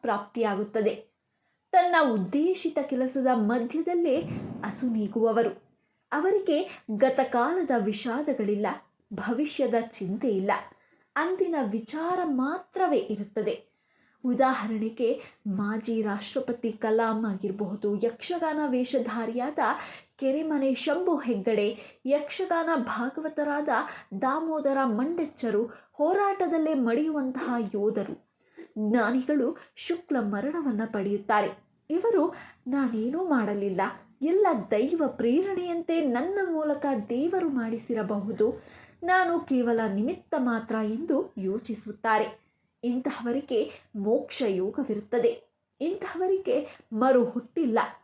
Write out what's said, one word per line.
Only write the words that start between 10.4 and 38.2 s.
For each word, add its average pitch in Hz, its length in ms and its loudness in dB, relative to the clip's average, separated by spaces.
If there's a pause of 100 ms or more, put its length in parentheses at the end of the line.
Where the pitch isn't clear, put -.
ಅಂದಿನ 339 400 0 (160)
ವಿಚಾರ 320 520 -4
ಮಾತ್ರವೇ 311 760 0
ಇರುತ್ತದೆ. - 760 -4 (520)
ಉದಾಹರಣೆಗೆ 226 960 0 (260)
ಮಾಜಿ 214 540 -2
ರಾಷ್ಟ್ರಪತಿ 214 680 -4
ಕಲಾಂ 220 540 2
ಆಗಿರಬಹುದು, 202 680 -2
ಯಕ್ಷಗಾನ 311 680 -2
ವೇಷಧಾರಿಯಾದ 247 960 -2 (580)
ಕೆರೆಮನೆ 277 560 0
ಶಂಭು 320 440 0
ಹೆಗ್ಗಡೆ, 220 880 -2
ಯಕ್ಷಗಾನ 330 720 0
ಭಾಗವತರಾದ 294 920 -2 (540)
ದಾಮೋದರ 294 640 -2
ಮಂಡೆಚ್ಚರು, 247 840 0 (280)
ಹೋರಾಟದಲ್ಲೇ 339 800 2
ಮಡಿಯುವಂತಹ 262 840 0
ಯೋಧರು. 208 680 -2 (500)
ಜ್ಞಾನಿಗಳು 247 800 2 (180)
ಶುಕ್ಲ 339 440 -4
ಮರಣವನ್ನ 220 680 -2
ಪಡೆಯುತ್ತಾರೆ. 202 720 0 (320)
ಇವರು 349 460 2 (320)
"ನಾನೇನೂ 262 600 -2
ಮಾಡಲಿಲ್ಲ, 202 520 0 (400)
ಎಲ್ಲ 370 260 4 (240)
ದೈವ 285 360 2
ಪ್ರೇರಣೆಯಂತೆ 339 960 0
ನನ್ನ 302 380 0 (120)
ಮೂಲಕ 302 340 0 (240)
ದೇವರು 330 400 0
ಮಾಡಿಸಿರಬಹುದು, 220 1120 -2 (400)